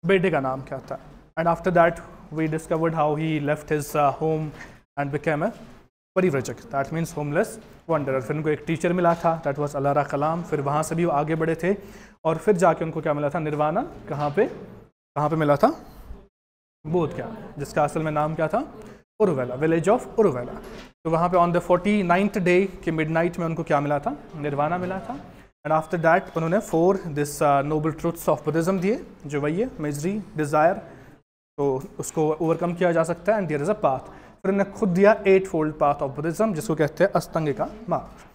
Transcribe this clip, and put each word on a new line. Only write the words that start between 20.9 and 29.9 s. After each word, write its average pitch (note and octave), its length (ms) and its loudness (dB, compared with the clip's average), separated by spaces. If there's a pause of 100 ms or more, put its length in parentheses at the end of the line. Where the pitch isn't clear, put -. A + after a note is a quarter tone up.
तो D#3+ 60 -2
वहाँ E3 180 2
पे F3+ 80 2
on F3 160 6
the E3+ 80 2
forty-ninth G3 800 2
day F#3 460 2
के E3+ 60 -2
मिडनाइट E3 480 0
में E3+ 80 -2
उनको E3 160 -4
क्या D3+ 180 2
मिला D3 180 0
था? B3 180 -4 (200)
निर्वाणा D3 420 -2
मिला F#3 220 -6
था। C4+ 320 -12 (340)
And D#3 160 2
after E3 220 -4
that F3 320 4
उन्होंने E3 240 0
four E3+ 340 2
this, D3 480 -4
uh, C#3+ 300 2
noble D#3 280 -2
truths E3 280 -2
of D3+ 160 0
Buddhism E3 360 0
दिए, G#3+ 260 -2 (200)
जो C#3+ 140 -4
वही D#3 200 -2
है B3+ 100 -2 (100)
मिजरी, D3+ 420 -4 (140)